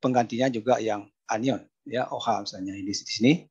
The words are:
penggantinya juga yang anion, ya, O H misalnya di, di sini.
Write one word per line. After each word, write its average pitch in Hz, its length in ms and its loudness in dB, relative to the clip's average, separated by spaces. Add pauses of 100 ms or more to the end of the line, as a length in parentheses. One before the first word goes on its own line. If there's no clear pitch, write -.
penggantinya 123 480 2
juga 117 320 2
yang 104 240 -2 (240)
anion, 117 320 0 (240)
ya, 123 240 -4
O 135 80 -6
H 107 240 -2
misalnya 98 320 -8
di, 101 80 -10
di 98 140 -4
sini. - 360 2 (180)